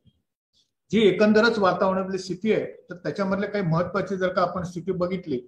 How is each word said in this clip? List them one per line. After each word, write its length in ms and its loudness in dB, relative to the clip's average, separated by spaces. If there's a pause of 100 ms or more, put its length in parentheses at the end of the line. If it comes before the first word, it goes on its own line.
(920)
जी 160 4
एकंदरच 520 4
वातावरणातली 580 0
स्थिती 360 -2
आहे 120 0
तर 300 -14
त्याच्यामधले 520 -4
काही 160 -4
महत्त्वाचे 540 -2
जर 100 0
का 140 -2
आपण 220 -2
स्थिती 280 -6
बघितली 560 -4